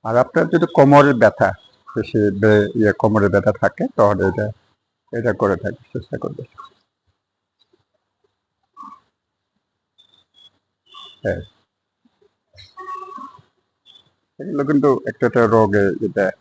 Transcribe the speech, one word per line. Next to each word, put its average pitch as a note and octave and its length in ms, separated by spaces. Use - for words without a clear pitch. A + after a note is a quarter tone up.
আর A#2 120
আপনার E3 320
যদি E3+ 260
কোমরের C#3+ 400
ব্যথা, G#2 380
বেশি A2 220
বে-, G#2 440
ইয়ে, G#2+ 180
কোমরের G#2 420
ব্যথা G2+ 180
থাকে, - 320
তখন G#2 200
এটা, G#2 180
এটা A#2 200
করে G2 240
থাকবে, - 260
চেষ্টা - 260
করবে। - 240
হ্যাঁ, F2+ 180
এগুলো C#3+ 240
কিন্তু C#3+ 240
একটা B2 200
একটা A#2+ 200
রোগে G#2 380
এটা F#2+ 240